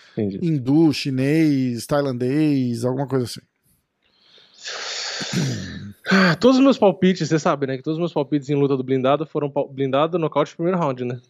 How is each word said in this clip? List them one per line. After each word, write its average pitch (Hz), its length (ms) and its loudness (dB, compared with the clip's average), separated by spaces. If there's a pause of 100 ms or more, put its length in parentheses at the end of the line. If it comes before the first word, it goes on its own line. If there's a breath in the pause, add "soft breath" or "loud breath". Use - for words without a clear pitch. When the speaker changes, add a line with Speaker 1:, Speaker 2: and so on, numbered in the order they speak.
(160 soft breath)
Speaker 1:
Entendi. 101 260 -4
Speaker 2:
hindu, 151 500 2
chinês, 135 960 0
tailandês, 131 960 0
alguma 131 220 -2
coisa 127 200 -2
assim. - 140 -12 (2750 loud breath)
Speaker 1:
Ah, 185 260 4
todos 262 220 6
os 262 40 6
meus 269 160 4
palpites, 185 500 2
você 160 100 2
sabe, 147 280 0
né, 131 100 -4
que 127 60 -12
todos 156 140 -4
os 165 40 -6
meus 170 120 -2
palpites 143 380 -2
em 147 40 2
luta 143 220 2
do 131 60 -2
blindado 131 440 0
foram 147 240 -4
pal-, - 180 -4
blindado, 139 500 -2
nocaute, 151 360 -2
primeiro 175 240 -2
round, 131 260 -2
né? 123 260 -6